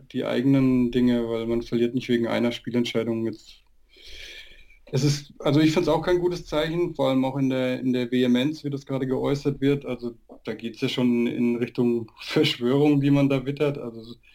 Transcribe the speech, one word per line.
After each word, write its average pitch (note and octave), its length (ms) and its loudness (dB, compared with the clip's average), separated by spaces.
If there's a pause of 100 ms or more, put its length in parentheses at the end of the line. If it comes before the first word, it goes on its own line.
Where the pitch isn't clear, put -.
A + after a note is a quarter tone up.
(100)
die A#2+ 140 -4
eigenen B2+ 640 4
Dinge, B2 380 2
weil A2+ 180 -2
man A#2 160 0
verliert A#2+ 320 0
nicht B2 140 -2
wegen A#2+ 180 2
einer A2+ 240 0
Spielentscheidung A#2 760 -2
jetzt. - 380 -10 (1300)
Es C#3 140 0
ist, - 340 -2
also D3 220 2
ich D#3 120 4
find's E3 160 0
auch D3+ 140 0
kein F3+ 160 2
gutes F3 280 -2
Zeichen, D#3+ 500 -2
vor C3+ 140 0
allem C3 140 2
auch C3 120 -4
in C3+ 140 0
der, B2+ 280 -2
in B2+ 140 -2
der B2 180 -2
Vehemenz, B2+ 540 2
wie C#3+ 60 -6
das C#3 140 -8
gerade C3+ 220 -4
geäußert C3+ 540 -2
wird. C#3 260 0
Also A#2+ 300 -8 (280)
da A2 100 -6
geht's G#2+ 260 -10
ja C3 80 0
schon A#2+ 380 2
in A#2+ 300 0
Richtung A#2+ 540 -2 (100)
Verschwörung, C#3+ 800 2
die C#3 100 2
man C#3+ 180 6
da C3+ 160 0
wittert. C#3+ 340 -2
Also A2+ 220 -12
es A#2 180 -18 (160)